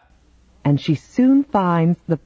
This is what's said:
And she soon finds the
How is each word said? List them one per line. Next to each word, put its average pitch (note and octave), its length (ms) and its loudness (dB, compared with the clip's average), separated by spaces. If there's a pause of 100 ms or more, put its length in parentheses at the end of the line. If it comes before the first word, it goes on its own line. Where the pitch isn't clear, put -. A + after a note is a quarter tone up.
(680)
And C#3+ 140 0
she D#3+ 160 -4
soon C4+ 500 0
finds F3 600 0
the E3 180 -4